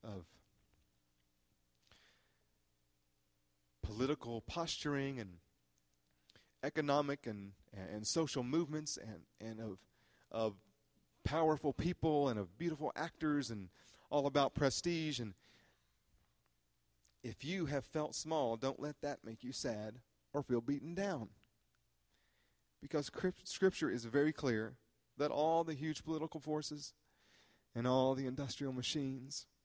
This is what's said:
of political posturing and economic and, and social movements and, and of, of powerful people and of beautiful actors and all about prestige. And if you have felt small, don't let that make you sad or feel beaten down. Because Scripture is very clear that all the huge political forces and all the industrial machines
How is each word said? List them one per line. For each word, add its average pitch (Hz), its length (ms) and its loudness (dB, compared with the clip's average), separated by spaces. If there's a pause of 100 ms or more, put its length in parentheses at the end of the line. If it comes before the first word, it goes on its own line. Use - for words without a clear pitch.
of 98 220 -8 (3500)
political 117 600 0
posturing 143 800 -2
and 92 200 -8 (1200)
economic 147 640 0
and, 101 260 -8 (180)
and 98 340 -8
social 143 380 0
movements 151 540 -2
and, 98 240 -12 (180)
and 110 220 -8
of, 104 160 -8 (540)
of 110 240 0 (680)
powerful 156 500 2
people 151 560 2
and 110 100 0
of 95 180 -6
beautiful 147 380 -2
actors 147 560 0
and 98 180 -8 (400)
all 143 160 4
about 139 300 4
prestige. 151 640 2
And 107 160 -6 (1900)
if 117 220 -8
you 170 220 -2
have 139 180 0
felt 151 300 -2
small, 143 420 2
don't 135 220 -2
let 147 220 -6
that 143 220 -4
make 110 200 -10
you 123 80 -6
sad 110 500 -4 (320)
or 147 80 2
feel 120 200 2
beaten 143 340 -2
down. 175 340 -2 (1500)
Because 143 300 -2 (320)
Scripture - 460 2
is 117 160 -2
very 143 280 4
clear 110 440 0 (400)
that 143 140 2
all 165 320 4
the 165 100 -2
huge 151 300 -2
political 156 360 -2
forces 151 540 -4 (800)
and 117 140 2
all 131 260 6
the 131 140 -2
industrial 135 440 -4
machines 135 760 -4 (180)